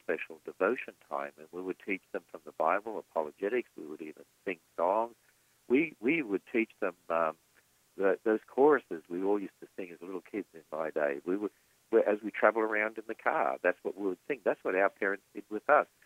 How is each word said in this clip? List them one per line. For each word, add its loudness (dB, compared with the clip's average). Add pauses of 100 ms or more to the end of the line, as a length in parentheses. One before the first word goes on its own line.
special -6
devotion -2 (160)
time. -6
And -20
we -10
would -6
teach -6 (100)
them -8
from -16
the -18
Bible, 0 (120)
apologetics. -2
We -12
would -12
even -16 (220)
sing -6 (180)
songs. 2 (540)
We, 2
we 0
would -4 (100)
teach 0 (100)
them, -2 (160)
um, 2 (640)
the, 2
those 4
choruses 4
we -4
all 2
used -12
to -18 (100)
sing -10
as -18
little -10 (100)
kids -6
in -18 (100)
my -4
day. 0 (100)
We 0
would, -2 (400)
we, 6
as 2
we -6
travel 2
around -2
in -10
the -8
car, 0
that's 2
what -6
we -2
would -4 (100)
sing. -6
That's -2
what -2
our 4
parents -4 (100)
did -14
with -6
us. 4 (200)